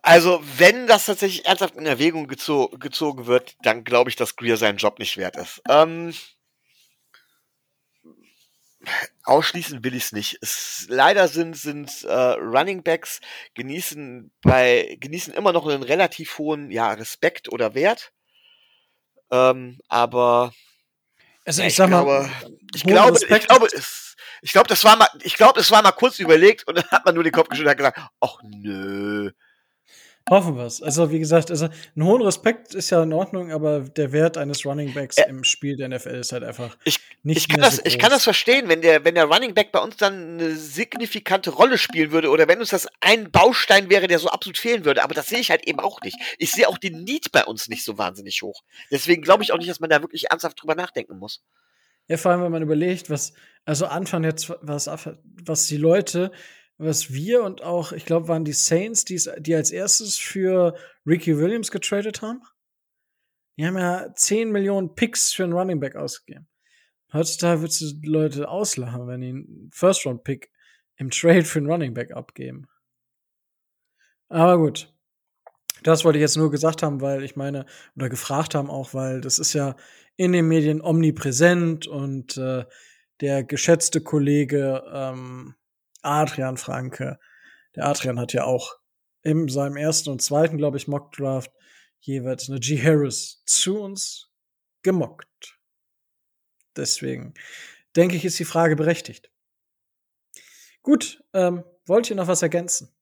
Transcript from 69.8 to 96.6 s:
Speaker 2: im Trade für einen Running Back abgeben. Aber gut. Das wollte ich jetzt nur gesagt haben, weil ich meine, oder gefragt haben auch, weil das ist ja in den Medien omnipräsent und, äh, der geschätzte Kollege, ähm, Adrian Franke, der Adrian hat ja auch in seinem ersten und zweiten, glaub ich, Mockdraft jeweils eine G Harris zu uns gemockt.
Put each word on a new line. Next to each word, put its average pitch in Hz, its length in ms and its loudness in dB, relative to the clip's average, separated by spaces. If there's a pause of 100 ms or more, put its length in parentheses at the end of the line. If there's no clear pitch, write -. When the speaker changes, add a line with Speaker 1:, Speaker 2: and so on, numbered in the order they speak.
Speaker 2:
im 131 140 -10
Trade 170 340 4
für 160 140 -4
einen 143 120 -4
Running 151 220 -4
Back 120 180 -10
abgeben. 131 560 -16 (1600)
Aber 170 300 4
gut. 156 340 -2 (920)
Das 160 200 2
wollte 156 140 4
ich 147 60 2
jetzt 147 140 0
nur 156 120 2
gesagt 156 320 -2
haben, 143 200 -4
weil 139 220 -4
ich 135 120 -14
meine, 139 300 -8 (300)
oder 131 140 -6
gefragt 139 460 -6
haben 139 140 -4
auch, 135 240 -12
weil 131 280 -6
das 131 160 -4
ist 160 160 -2
ja 139 220 -2 (400)
in 180 160 0
den 170 160 2
Medien 156 340 2
omnipräsent 160 1080 2
und, 135 500 -10
äh, 131 280 -6 (560)
der 139 220 -2
geschätzte 156 580 0
Kollege, 143 880 0
ähm, 131 640 -12 (500)
Adrian 135 520 -2
Franke, 131 600 -10 (580)
der 139 120 -6
Adrian 131 320 -6
hat 117 140 -8
ja 127 100 -2
auch 127 320 -4 (460)
in 156 260 -2
seinem 139 300 -6
ersten 151 320 -4
und 131 120 -8
zweiten, 156 360 0
glaub 143 180 -4
ich, - 120 -8
Mockdraft 139 600 -8 (500)
jeweils 131 500 -8
eine 135 100 -8
G 131 220 -4
Harris 147 640 0
zu 196 340 -2
uns 196 500 -12 (540)
gemockt. - 720 -4 (1200)